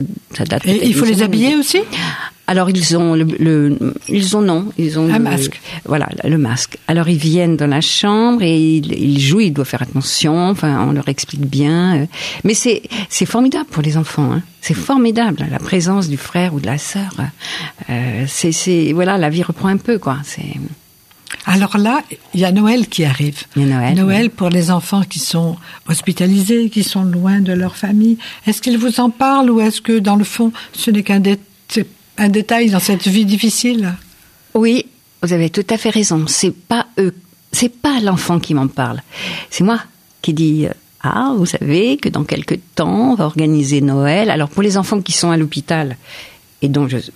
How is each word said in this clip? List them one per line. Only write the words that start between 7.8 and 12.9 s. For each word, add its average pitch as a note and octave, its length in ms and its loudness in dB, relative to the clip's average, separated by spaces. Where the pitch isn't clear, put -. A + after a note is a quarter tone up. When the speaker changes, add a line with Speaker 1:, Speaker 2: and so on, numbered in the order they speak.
Speaker 1:
chambre A3 600 2
et E3 160 2
ils, D#3 160 -2
ils C#3 260 2
jouent, C#3+ 220 2
ils F#3+ 100 2
doivent C#3+ 160 -2
faire A#2+ 140 -6
attention. D3+ 640 0
Enfin, D3+ 400 0
on C#3+ 60 2
leur C#3+ 160 -2
explique C#3+ 360 -6
bien. D3 580 2
Euh, - 20 0
mais G#3 80 2
c'est, A3+ 300 0